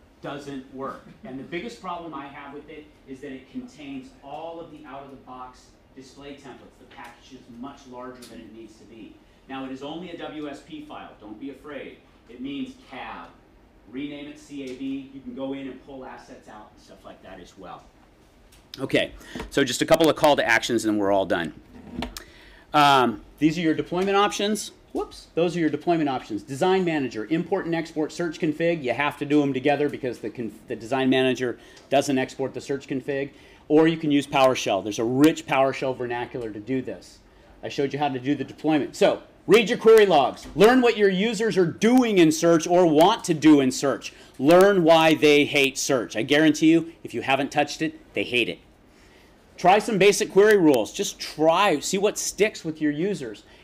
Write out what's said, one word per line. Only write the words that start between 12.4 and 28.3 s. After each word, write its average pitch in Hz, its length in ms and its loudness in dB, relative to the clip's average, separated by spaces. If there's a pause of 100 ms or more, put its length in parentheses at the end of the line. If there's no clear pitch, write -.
means 135 340 -10 (160)
CAB. - 380 -16 (600)
Rename 143 380 -12
it 147 120 -20
C 139 260 -14
A 123 120 -12
B. 135 360 -10
You 135 80 -18
can 123 140 -16
go 135 180 -8
in 135 160 -12
and - 160 -18
pull 135 180 -18
assets 120 460 -20
out - 240 -20
and - 100 -20
stuff - 220 -20
like - 180 -20
that - 160 -20
as - 180 -20
well. 90 260 -18 (960)
Okay, 131 360 -2 (360)
so 143 140 2
just 123 180 -2
a 147 40 2
couple 160 240 4
of 139 80 0
call 147 180 4
to 127 100 0
actions 113 380 0
and 107 160 0
we're 98 140 2
all 98 120 2
done. 85 280 -4 (1200)
Um, 135 500 4 (160)
these 156 180 2
are 180 40 -4
your 160 120 0
deployment 185 440 -2
options. 208 540 -2 (200)
Whoops, - 440 -10
those 170 200 0
are 175 40 -4
your 156 100 0
deployment 151 400 -2
options. 127 320 -8
Design 185 420 0
Manager, 127 460 -4
import 170 380 -4
and 165 80 -2
export 156 360 -6
search 170 280 -8